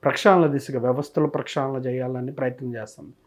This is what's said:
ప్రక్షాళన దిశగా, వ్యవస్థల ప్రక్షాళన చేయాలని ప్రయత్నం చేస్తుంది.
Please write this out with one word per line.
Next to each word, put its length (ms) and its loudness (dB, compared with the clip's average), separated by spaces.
ప్రక్షాళన 440 6
దిశగా, 320 -2
వ్యవస్థల 460 0
ప్రక్షాళన 600 -4
చేయాలని 460 -4
ప్రయత్నం 440 -6
చేస్తుంది. 380 -14